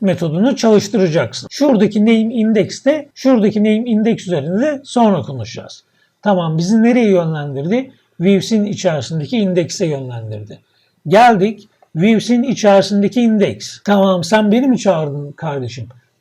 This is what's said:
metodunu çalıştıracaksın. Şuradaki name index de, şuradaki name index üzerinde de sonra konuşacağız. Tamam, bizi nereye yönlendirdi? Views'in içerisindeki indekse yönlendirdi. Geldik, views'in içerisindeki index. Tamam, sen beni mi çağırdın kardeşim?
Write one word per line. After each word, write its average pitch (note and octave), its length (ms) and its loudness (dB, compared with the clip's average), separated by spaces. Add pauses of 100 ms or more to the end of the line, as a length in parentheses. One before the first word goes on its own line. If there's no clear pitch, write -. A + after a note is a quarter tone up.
metodunu F3 560 0
çalıştıracaksın. F#3+ 960 0
Şuradaki A3 500 2
name A3+ 340 2
index A3 500 0
de, D4 300 0
şuradaki A3+ 460 2
name A3 300 0
index G#3+ 360 0
üzerinde F3 340 -2
de C#4+ 240 -2
sonra G#3 380 2
konuşacağız. - 640 -12 (380)
Tamam, E3+ 360 -2
bizi G#3 240 0
nereye A#3+ 280 2
yönlendirdi? D#3+ 800 -2 (300)
Views'in G3 440 0
içerisindeki E3 720 -4
indekse F3+ 500 -2
yönlendirdi. A#2 720 -10 (500)
Geldik, G#3+ 600 2 (280)
views'in A3 460 2
içerisindeki G3+ 800 2
index. G#3 640 0
Tamam, F#3+ 400 2
sen G#3+ 280 2
beni B3+ 140 2
mi B3+ 120 2
çağırdın C#3+ 540 -4
kardeşim? C3+ 560 -8 (320)